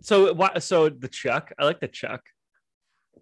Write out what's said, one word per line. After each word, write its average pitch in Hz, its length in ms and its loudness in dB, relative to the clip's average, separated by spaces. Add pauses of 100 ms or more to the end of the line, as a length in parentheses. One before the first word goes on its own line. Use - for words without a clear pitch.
so 196 320 4
why, 185 260 0
so 160 300 2
the 127 180 -8
Chuck, 131 520 -6
I 143 60 0
like 147 140 -2
the 131 80 -6
Chuck. 117 360 -12 (1000)